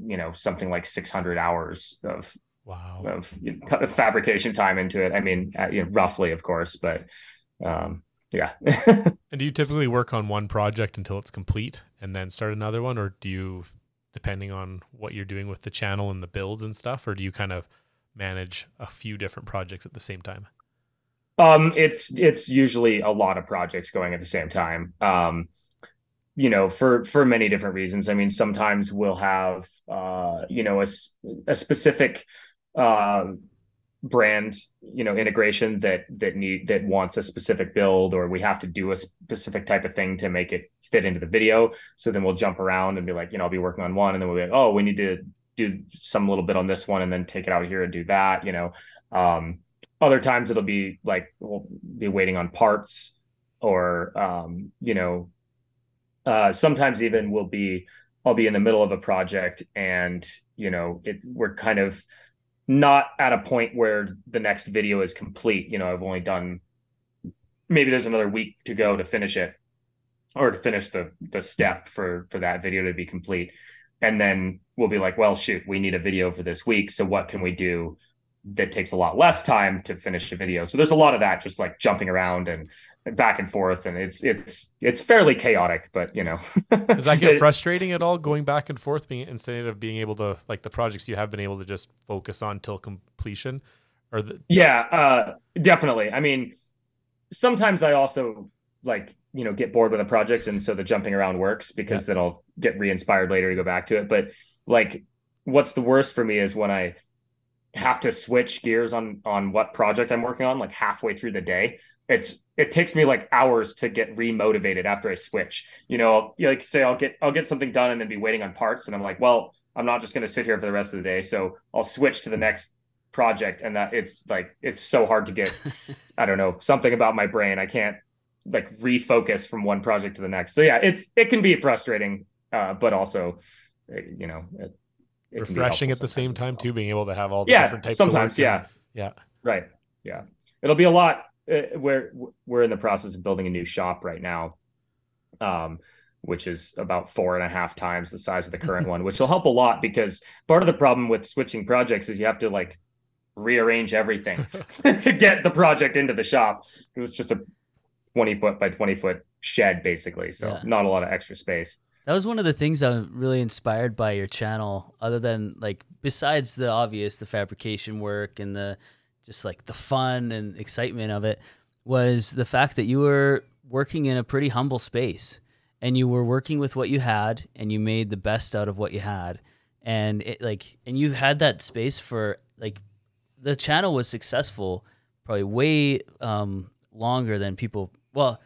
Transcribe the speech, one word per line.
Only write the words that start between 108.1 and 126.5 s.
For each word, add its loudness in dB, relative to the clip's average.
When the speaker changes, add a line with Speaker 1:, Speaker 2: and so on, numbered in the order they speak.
Speaker 1:
switch 0
gears 2
on, -6
on 0
what 0
project 2
I'm 0
working -2
on, 2
like, -6
halfway -4
through -8
the -4
day. -2
It's, 0
it 2
takes 2
me, 4
like, 2
hours 4
to -4
get -4
re-motivated 0
after -2
I -4
switch. -6
You -2
know, 4
like, 2
say 0
I'll 4
get, -4
I'll 2
get 0
something -4
done 2
and -4
then -6
be -8
waiting 0
on -6
parts, -2
and -6
I'm -4
like, -6
"Well, 4
I'm -4
not 0
just -10
gonna -4
sit -4
here 2
for -4
the -2
rest -2
of -6
the -6
day." -2
So -4
I'll 0
switch 0
to -10
the -2
next -2
project, 0
and -6
that, -2
it's, -6
like, -6
it's -6
so 2
hard 2
to -10
get, -2
Speaker 3:
<laughs> -18
Speaker 1:
I 2
don't 2
know, 0